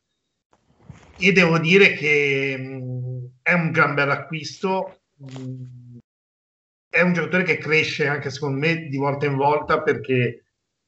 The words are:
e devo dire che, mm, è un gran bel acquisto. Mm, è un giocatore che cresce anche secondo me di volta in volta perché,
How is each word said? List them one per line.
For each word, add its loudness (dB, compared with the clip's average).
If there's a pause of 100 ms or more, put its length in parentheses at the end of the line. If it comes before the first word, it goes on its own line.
(1200)
e 4
devo 6
dire 6
che, 0
mm, -8 (180)
è 0
un 2
gran 2
bel 2
acquisto. -6 (200)
Mm, -14 (880)
è 0
un 4
giocatore 0
che 0
cresce 0
anche -4
secondo -6
me -2
di -6
volta -2
in 0
volta 0
perché, 0 (720)